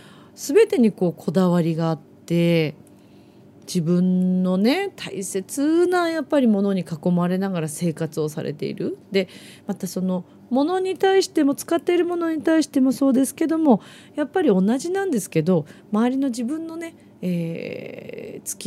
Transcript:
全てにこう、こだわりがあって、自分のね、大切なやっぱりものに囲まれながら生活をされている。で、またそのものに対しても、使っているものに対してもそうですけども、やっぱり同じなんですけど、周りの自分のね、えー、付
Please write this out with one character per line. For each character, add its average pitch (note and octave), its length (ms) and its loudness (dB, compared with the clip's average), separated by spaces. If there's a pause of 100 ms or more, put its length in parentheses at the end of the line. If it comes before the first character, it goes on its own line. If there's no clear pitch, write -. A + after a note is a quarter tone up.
(360)
全 G#4+ 340 2
て G4+ 80 -2
に A3+ 160 4
こ F3+ 160 0
う、 D#3+ 40 -6
こ - 200 -6
だ F#3 160 4
わ F3 120 2
り E3 140 0
が E3 140 0
あ D#3+ 40 0
っ D#3 40 -4
て、 E3+ 800 0 (920)
自 F3+ 140 -2
分 F#3 600 2
の F#3 140 0
ね、 D4+ 380 2
大 - 280 -10
切 D4 640 0
な F4+ 220 2
や D#4+ 120 -2
っ - 40 -4
ぱ D4+ 140 2
り B3+ 60 4
も G#3 160 4
の G3+ 120 2
に F#3 80 0
囲 E3+ 280 -4
ま F3 180 2
れ F#3 120 0
な G3 100 -2
が F3+ 120 -4
ら D#3 60 -4
生 D#3+ 260 -4
活 D#3 280 -4
を D3+ 80 -2
さ D3+ 140 -8
れ C#3 100 -4
て C#3+ 140 -6
い C#3+ 80 -6
る。 F4 220 -6 (140)
で、 F#3+ 160 0 (380)
ま G#3 80 -6
た F#3+ 140 -8
そ - 140 -6
の F#3 220 -2 (280)
も C4 120 2
の F4+ 160 0
に F#4 180 -4
対 F#4+ 260 4
し - 40 -2
て - 160 0
も、 C#4 120 2
使 - 200 -4
っ E4+ 40 2
て F4 160 0
い - 20 2
る F4 80 2
も F4 100 -2
の E4+ 160 -2
に D#4 120 -4
対 D#4+ 200 4
し - 40 -2
て - 120 0
も C4 120 4
そ C4+ 180 2
う C4 40 4
で C4 120 4
す - 80 -6
け E4 140 -2
ど D#4+ 100 0
も、 D4 240 4 (340)
や D4 100 -2
っ - 40 -12
ぱ F#4+ 140 -2
り D4 60 4
同 F#3 120 4 (160)
じ E4+ 140 -6
な G4 140 -2
ん G4 40 -2
で B3+ 100 0
す - 100 -10
け D#3+ 120 0
ど、 D#3+ 240 2 (260)
周 A3+ 200 0
り C4 60 -4
の C#4 120 0
自 A#3+ 140 -6
分 D#4+ 240 -6
の E4 100 -12
ね、 E4 180 -12 (260)
え - 1200 -8
ー、 - 40 -14
付 - 200 -12